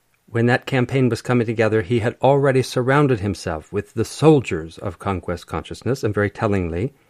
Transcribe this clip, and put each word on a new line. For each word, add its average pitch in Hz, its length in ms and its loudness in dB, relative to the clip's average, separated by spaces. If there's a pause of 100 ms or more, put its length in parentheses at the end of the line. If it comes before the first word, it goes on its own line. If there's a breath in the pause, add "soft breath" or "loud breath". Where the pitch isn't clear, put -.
(260)
when 117 200 0
that 123 200 2
campaign 127 420 0
was 113 140 -2
coming 120 240 0
together, 110 360 2
he 113 180 0
had 110 200 -2
already 135 420 4
surrounded 131 580 2
himself 90 520 -6
with 101 220 -6
the 110 100 0
soldiers 104 760 2
of 98 200 -8
conquest 90 480 -6
consciousness, 85 560 -6
and 107 100 0
very 101 180 0
tellingly, 98 640 -2 (160)